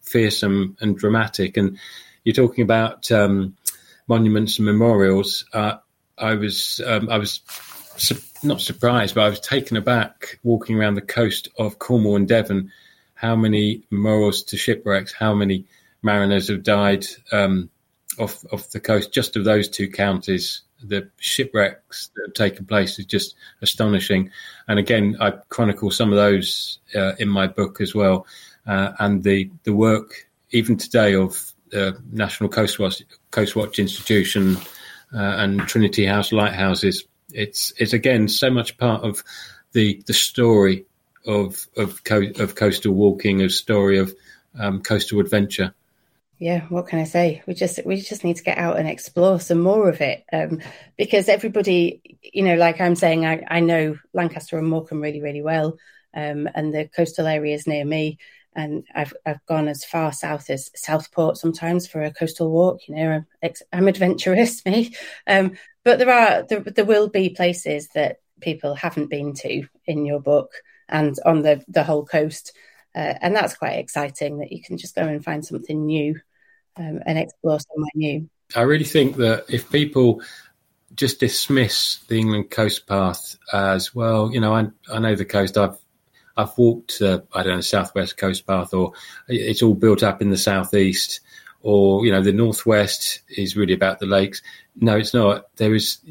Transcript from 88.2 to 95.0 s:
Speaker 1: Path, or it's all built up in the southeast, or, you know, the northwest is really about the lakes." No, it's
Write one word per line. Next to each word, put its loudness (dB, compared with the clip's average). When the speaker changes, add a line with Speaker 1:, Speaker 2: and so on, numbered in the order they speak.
Speaker 1:
Path, -2
or 0
it's -2
all 6
built 4
up 0
in 0
the 2
southeast, 0
or, 4
you 4
know, 4
the 4
northwest 0
is -6
really 2
about 0
the -6
lakes." 0
No, 4
it's 0